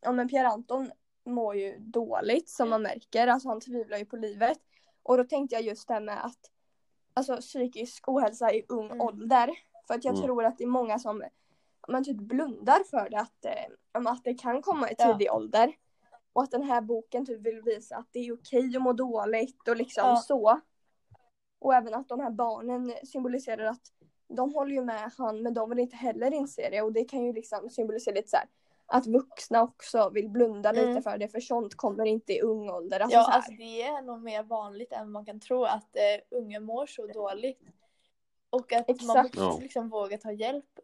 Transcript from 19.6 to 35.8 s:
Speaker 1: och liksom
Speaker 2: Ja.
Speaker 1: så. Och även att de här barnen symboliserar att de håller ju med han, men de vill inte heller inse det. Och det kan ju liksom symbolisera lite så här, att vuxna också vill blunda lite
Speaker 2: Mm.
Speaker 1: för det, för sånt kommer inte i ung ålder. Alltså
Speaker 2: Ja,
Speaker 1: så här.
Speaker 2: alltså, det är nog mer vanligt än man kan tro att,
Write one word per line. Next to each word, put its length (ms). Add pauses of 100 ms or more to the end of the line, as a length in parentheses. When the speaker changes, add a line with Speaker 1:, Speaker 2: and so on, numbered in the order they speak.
Speaker 1:
och 80
liksom 320
Speaker 2:
Ja. 80
Speaker 1:
så. 440 (1000)
Och 160
även 180
att 160
de 100
här 120
barnen 640 (100)
symboliserar 640
att 260 (360)
de 260
håller 220
ju 80
med 340
han, 240
men 120
de 160
vill 100
inte 160
heller 380
inse 360
det. 120
Och 120
det 120
kan 200
ju 80
liksom 360
symbolisera 460
lite 140
så 80
här, 100 (380)
att 220
vuxna 560
också 460
vill 200
blunda 420
lite 180
Speaker 2:
Mm. 140
Speaker 1:
för 140
det, 100
för 120
sånt 360
kommer 300
inte 280
i 80
ung 280
ålder. 300
Alltså 180
Speaker 2:
Ja, 60
Speaker 1:
så 60
här. 80
Speaker 2:
alltså, 140
det 300
är 200
nog 200
mer 220
vanligt 480
än 200
man 140
kan 140
tro 240
att, 320